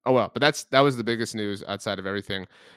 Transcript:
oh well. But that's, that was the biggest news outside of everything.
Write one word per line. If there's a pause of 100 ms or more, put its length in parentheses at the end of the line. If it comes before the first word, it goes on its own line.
oh
well.
But
that's,
that
was
the
biggest
news
outside
of
everything. (320)